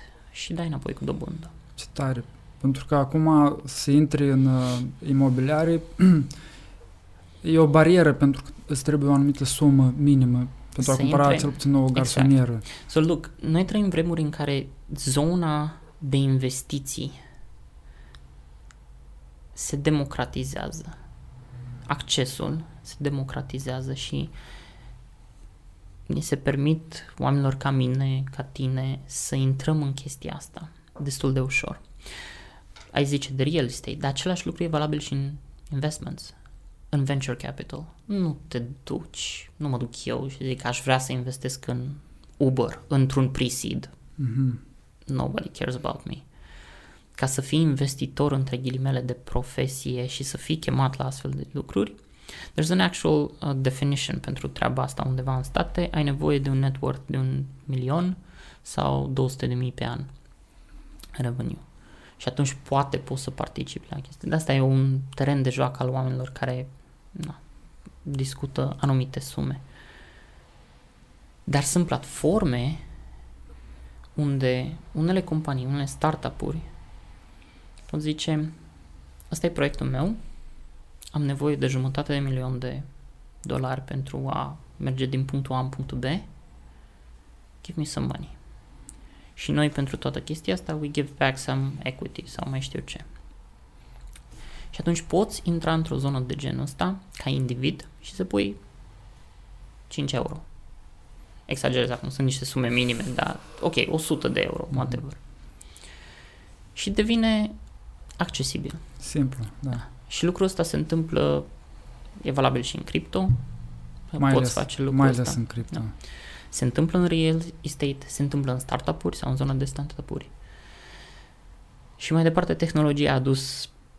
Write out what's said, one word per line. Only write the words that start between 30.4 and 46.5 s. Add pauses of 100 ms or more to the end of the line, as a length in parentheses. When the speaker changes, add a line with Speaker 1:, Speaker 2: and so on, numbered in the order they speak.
Speaker 1:
destul
de
ușor. (1120)
Ai
zice
de
real
estate,
dar
același
lucru
e
valabil
și
în (400)
investments, (560)
în
venture
capital. (200)
Nu (100)
te (220)
duci,
nu
mă
duc
eu
și
zic,
„Aș
vrea
să
investesc
în (480)
Uber,
într-un
pre-seed.” (260)
Speaker 2:
Mhm. (460)
Speaker 1:
Nobody
cares
about
me. (1000)